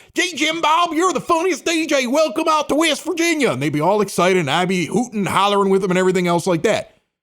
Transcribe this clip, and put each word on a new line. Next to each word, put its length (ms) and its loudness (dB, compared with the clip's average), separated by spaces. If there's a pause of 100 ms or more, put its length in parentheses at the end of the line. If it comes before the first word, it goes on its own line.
(140)
Gee, 220 -2
Jim 260 -2
Bob, 320 2
you're 180 2
the 80 -4
funniest 460 0
D 220 0
J. 180 0
Welcome 420 0
out 220 0
to 60 0
West 280 0
Virginia. 480 0
And 120 -4
they'd 100 -2
be 80 -2
all 200 2
excited, 400 0
and 100 -2
I'd 160 0
be 180 0
hooting 340 -2
and 80 -2
hollering 440 2
with 100 2
them 80 -2
and 80 0
everything 300 2
else 180 0
like 180 0
that. 320 -2 (280)